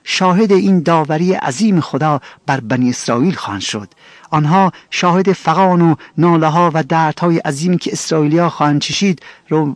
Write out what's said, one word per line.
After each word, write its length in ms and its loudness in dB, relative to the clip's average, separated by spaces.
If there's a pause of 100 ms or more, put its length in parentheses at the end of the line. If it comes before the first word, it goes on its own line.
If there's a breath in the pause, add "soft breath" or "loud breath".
شاهد 480 2
این 280 4
داوری 540 0
عظیم 460 0
خدا 420 -2 (240 loud breath)
بر 140 -2
بنی 300 0
اسرائیل 460 -2
خواهند 260 -10
شد. 320 -10 (360 loud breath)
آنها 420 2 (180 loud breath)
شاهد 440 0
فغان 480 2
و 140 4 (220 loud breath)
ناله‌ها 560 2
و 100 0
دردهای 540 0
عظیمی 400 -2
که 140 -4
اسرائیلی‌ها 580 0
خواهند 320 0
چشید 400 -2 (280 loud breath)
رو 260 -2